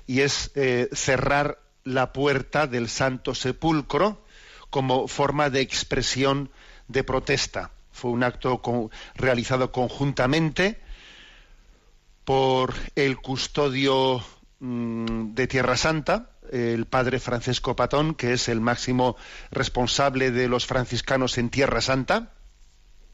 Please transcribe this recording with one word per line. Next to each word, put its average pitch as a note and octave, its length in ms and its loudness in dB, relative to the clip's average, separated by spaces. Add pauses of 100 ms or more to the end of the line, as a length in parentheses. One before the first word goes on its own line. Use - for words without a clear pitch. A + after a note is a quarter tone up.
y C3 140 0
es, - 360 0
eh, B2 360 2
cerrar C#3+ 680 0 (240)
la B2+ 280 -2
puerta C#3 540 0
del A#2+ 220 -2
Santo C3 460 -2
Sepulcro D#3 920 0 (460)
como C3 360 2
forma C#3+ 440 2
de C3+ 100 2
expresión C3+ 920 0 (380)
de B2+ 160 0
protesta. B2+ 680 -2 (220)
Fue - 180 -6
un A#2+ 140 2
acto B2 380 -2
con-, A#2+ 280 -2 (240)
realizado B2+ 560 0
conjuntamente C#3+ 1080 0 (1400)
por C3 480 2 (240)
el C3+ 220 2
custodio, C3 1040 0 (360)
mm, A2+ 760 -4
de B2+ 120 0
Tierra B2+ 300 2
Santa, D#3+ 540 0 (200)
el A#2 360 -2
padre B2+ 340 0
Francesco A#2+ 560 -2
Patón, C#3+ 380 2
que B2 180 0
es B2 160 0
el A#2 120 0
máximo B2 560 0 (340)
responsable C3 800 0
de B2 180 2
los A#2+ 180 0
franciscanos B2+ 720 0
en A#2+ 120 0
Tierra B2 300 2
Santa, F#3 520 0 (800)